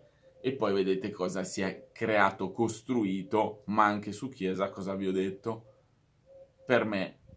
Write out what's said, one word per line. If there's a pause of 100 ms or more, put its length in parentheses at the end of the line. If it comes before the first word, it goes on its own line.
(420)
e
poi
vedete
cosa
si
è
creato,
costruito,
ma
anche
su
Chiesa
cosa
vi
ho
detto? (1000)
Per
me (180)